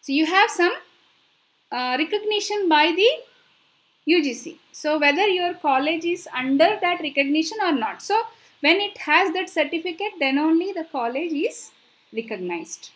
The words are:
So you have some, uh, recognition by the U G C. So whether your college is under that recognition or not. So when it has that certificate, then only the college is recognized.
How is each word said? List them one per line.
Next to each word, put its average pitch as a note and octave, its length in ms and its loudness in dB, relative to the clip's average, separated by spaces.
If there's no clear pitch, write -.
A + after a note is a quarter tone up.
So - 100 -8
you D4+ 140 2
have G4 240 4
some, F4+ 240 2
uh, B3+ 260 -2
recognition G#4 680 -2
by D#4 280 4
the G4 120 4
U E4 160 4
G C4+ 120 -2
C. - 260 -8
So D4+ 260 -2
whether D4 260 4
your F4+ 280 0
college D4+ 500 0
is F4 320 -4
under C#4 460 2
that F4 200 0
recognition D4+ 600 0
or F4+ 100 2
not. G#3+ 300 -2
So G#4+ 200 0
when E4+ 220 2
it G4+ 160 -6
has D#4+ 360 2
that F4+ 160 -4
certificate, E4+ 680 -4
then C4+ 180 0
only E4 360 2
the E4 100 -6
college C4+ 480 -6
is D#4+ 400 -6
recognized. F#3 840 -8